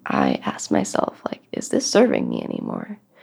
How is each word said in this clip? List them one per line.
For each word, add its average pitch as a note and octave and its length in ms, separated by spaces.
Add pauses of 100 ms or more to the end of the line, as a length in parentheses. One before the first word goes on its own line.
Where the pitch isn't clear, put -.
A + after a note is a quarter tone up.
I - 360
asked - 280
myself, - 560
like, - 140 (120)
"Is - 160
this - 160
serving - 420
me A#1+ 160
anymore?" - 540 (260)